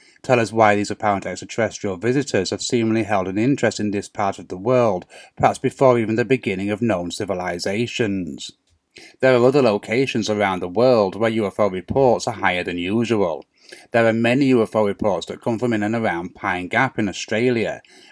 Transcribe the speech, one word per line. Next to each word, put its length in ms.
tell 180
us 140
why 220
these 160
apparent 340
extraterrestrial 720
visitors 540
have 100
seemingly 420
held 240
an 120
interest 400
in 100
this 180
part 300
of 120
the 80
world, 500
perhaps 220
before 400
even 180
the 100
beginning 440
of 120
known 280
civilizations? 1400
There 140
are 80
other 200
locations 680
around 300
the 80
world 480
where 160
U 160
F 120
O 80
reports 600
are 80
higher 280
than 140
usual. 680
There 160
are 80
many 340
U 140
F 140
O 100
reports 400
that 160
come 160
from 160
in 80
and 140
around 400
Pine 320
Gap 320
in 100
Australia, 720